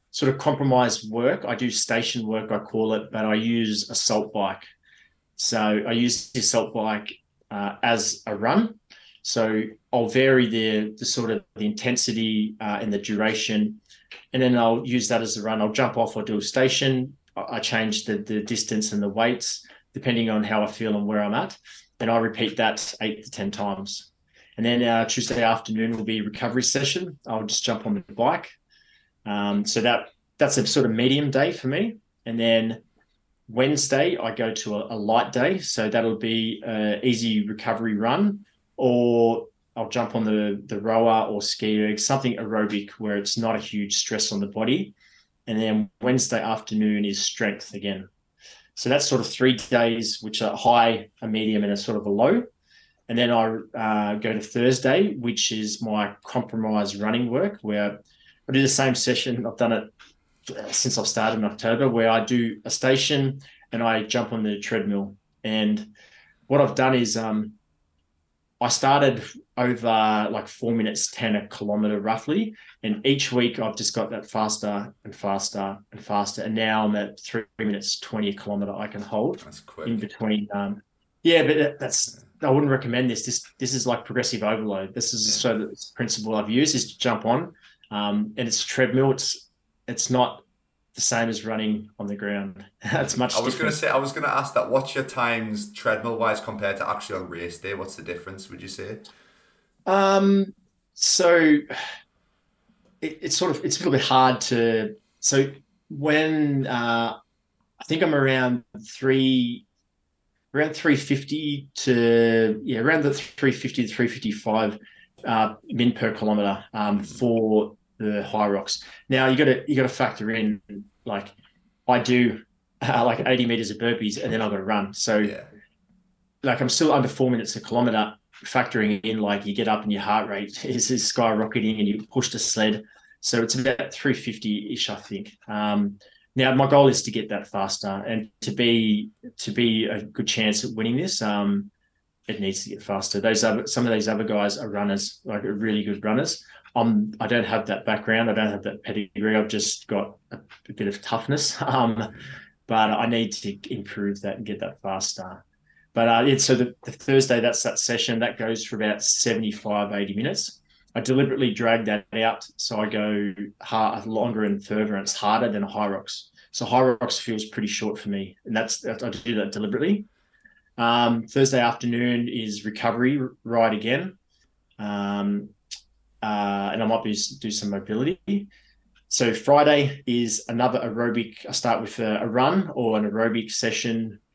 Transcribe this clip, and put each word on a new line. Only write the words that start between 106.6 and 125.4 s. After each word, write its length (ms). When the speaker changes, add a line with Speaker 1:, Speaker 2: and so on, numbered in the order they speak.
Speaker 1:
uh, 440
I 40
think 180
I'm 200
around 420
three, 840
around 220
three 220
fifty 720
to, 800
yeah, 160
around 240
the 100
three 380
fifty 340
to 80
three 140
fifty-five, 720
uh, 300
min 240
per 200
kilometer, 600
um, 320
for 720
the 340
Hyrox. 520
Now, 180
you 100
gotta, 300
you 80
gotta 140
factor 420
in, 300
like, 240
I 100
do, 420
uh, 240
like, 220
eighty 180
meters 280
of 60
burpees, 440
and 100
then 80
I've 120
gotta 100
run. 320
So, 240
Speaker 2:
Yeah. 260